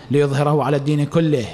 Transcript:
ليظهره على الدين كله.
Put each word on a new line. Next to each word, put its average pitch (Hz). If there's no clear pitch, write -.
ليظهره 143
على 147
الدين 147
كله. 147